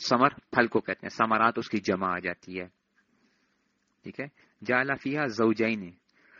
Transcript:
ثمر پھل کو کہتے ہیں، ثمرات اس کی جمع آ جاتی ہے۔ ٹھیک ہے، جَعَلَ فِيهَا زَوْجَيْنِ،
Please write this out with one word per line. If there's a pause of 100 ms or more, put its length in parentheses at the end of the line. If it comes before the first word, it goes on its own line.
ثمر
پھل
کو
کہتے
ہیں،
ثمرات
اس
کی
جمع
آ
جاتی
ہے۔ (1400)
ٹھیک
ہے، (360)
جَعَلَ
فِيهَا
زَوْجَيْنِ، (480)